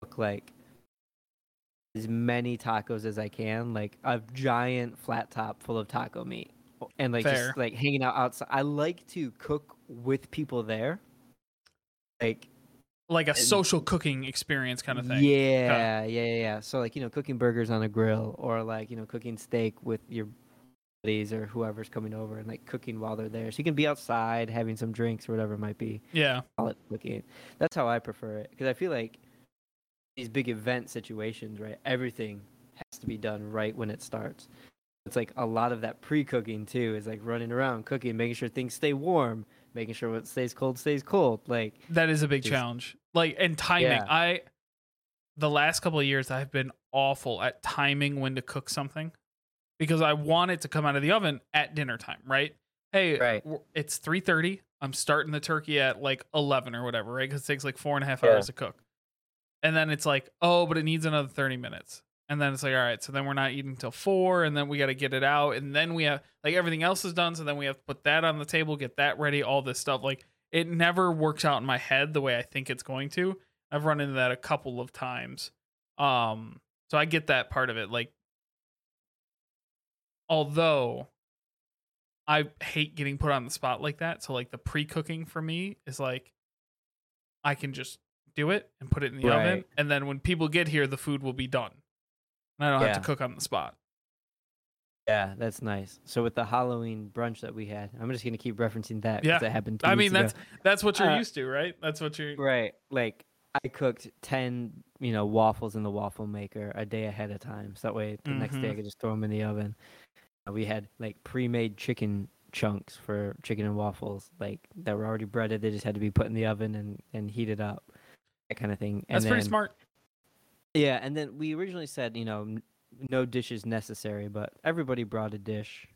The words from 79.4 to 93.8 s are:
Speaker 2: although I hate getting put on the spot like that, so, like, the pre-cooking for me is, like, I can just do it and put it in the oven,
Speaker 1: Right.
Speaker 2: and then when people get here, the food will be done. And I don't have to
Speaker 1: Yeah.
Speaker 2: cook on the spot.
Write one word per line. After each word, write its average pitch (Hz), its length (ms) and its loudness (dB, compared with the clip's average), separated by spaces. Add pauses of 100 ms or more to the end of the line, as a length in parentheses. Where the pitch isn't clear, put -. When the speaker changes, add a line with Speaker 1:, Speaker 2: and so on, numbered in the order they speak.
Speaker 2:
although 147 800 2 (1160)
I 151 220 4 (140)
hate 156 320 -2
getting 139 220 -4
put 151 140 2
on 127 140 2
the 139 60 -10
spot 127 300 -2
like 147 180 -4
that, 165 240 -4
so, 139 100 -6
like, 123 160 -4
the - 80 -12
pre-cooking 156 680 -4
for 160 160 -8
me 170 440 -4
is, 131 140 -10
like, 131 340 -4 (1120)
I 143 120 2
can 139 180 -8
just 127 260 -12 (360)
do 147 140 0
it 202 300 -2
and 123 100 -14
put 143 140 2
it 127 80 -2
in 135 60 -12
the 127 120 4
oven, 113 300 4
Speaker 1:
Right. 185 60 -10 (120)
Speaker 2:
and 147 120 2
then 139 180 2
when 139 120 -4
people 165 280 2
get 160 200 2
here, 147 200 2
the 135 100 -4
food 143 260 -2
will 131 100 -2
be 131 140 -6
done. 123 360 -4 (760)
And 147 80 2
I 143 40 6
don't 135 100 4
have 107 120 4
to 98 60 0
Speaker 1:
Yeah. - 20 -4
Speaker 2:
cook 135 200 -2
on 127 140 -4
the - 60 -14
spot. 69 360 -4 (1300)